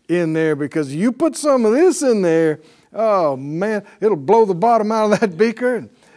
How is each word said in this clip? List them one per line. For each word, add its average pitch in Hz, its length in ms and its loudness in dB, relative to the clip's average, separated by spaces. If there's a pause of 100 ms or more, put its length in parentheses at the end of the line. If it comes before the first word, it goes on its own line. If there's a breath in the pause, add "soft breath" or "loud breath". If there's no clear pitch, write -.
in 165 240 -2
there, 160 220 0
because 143 380 -6
you 202 180 -2
put 302 240 -2
some 269 300 0
of 214 60 4
this 302 320 2
in 226 180 2
there, 160 380 2 (340 soft breath)
oh 196 440 0
man, 180 460 -6 (180 loud breath)
it'll 196 160 0
blow 202 280 4
the 190 80 -2
bottom 214 380 2
out 220 200 0
of 196 80 2
that 190 180 -2
<laughs> - 0 -
beaker 233 380 -2
and 180 140 -10 (280 soft breath)